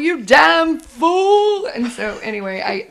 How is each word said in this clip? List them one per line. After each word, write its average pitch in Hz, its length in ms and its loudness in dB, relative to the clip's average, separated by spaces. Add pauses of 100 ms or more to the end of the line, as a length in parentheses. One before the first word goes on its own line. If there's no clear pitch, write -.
You 311 220 -2
damn 320 560 4
fool! 392 880 0
And 233 240 -6
so, 208 320 -8
anyway, 196 380 -8
I 202 300 -6